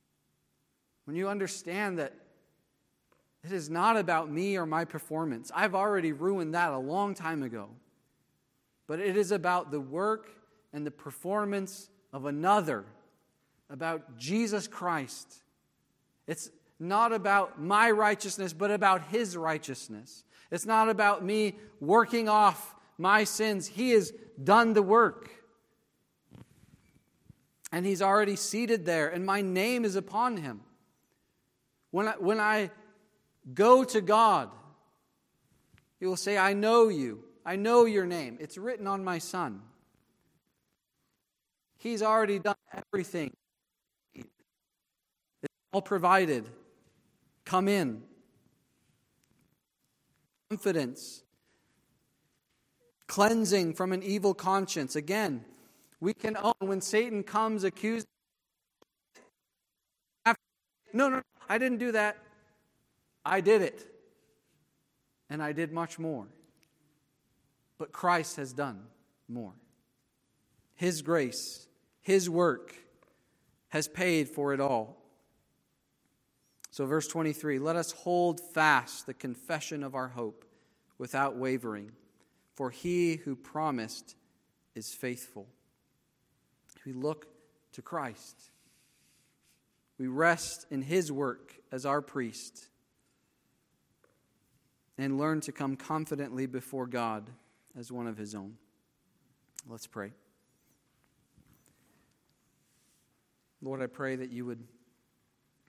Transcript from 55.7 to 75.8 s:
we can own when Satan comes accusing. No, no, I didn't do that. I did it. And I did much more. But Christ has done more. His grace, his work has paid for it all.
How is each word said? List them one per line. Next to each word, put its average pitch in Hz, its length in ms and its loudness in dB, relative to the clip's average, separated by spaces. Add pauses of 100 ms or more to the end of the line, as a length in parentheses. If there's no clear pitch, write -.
we 196 140 -2
can 220 240 -6
own 208 220 2
when 190 200 -2
Satan 214 440 0
comes 214 420 -2
accusing. 220 420 -4 (2750)
No, 269 160 4
no, 262 120 -2 (280)
I 208 80 2
didn't 247 220 0
do 247 120 -2
that. 214 260 0 (1080)
I 185 160 2
did 202 200 6
it. - 240 -4 (1400)
And 151 140 -8
I 151 80 -4
did 160 220 -4
much 165 260 -8
more. 143 300 -6 (1500)
But 156 140 -12
Christ 175 460 0
has 135 160 -8
done 117 340 -8 (400)
more. 117 280 -12 (1200)
His 175 280 -2
grace, 143 640 -2 (320)
his 190 300 2
work 165 440 0 (960)
has 151 200 -4
paid 170 400 0
for 143 240 -4
it 139 80 -2
all. 120 420 -2 (1700)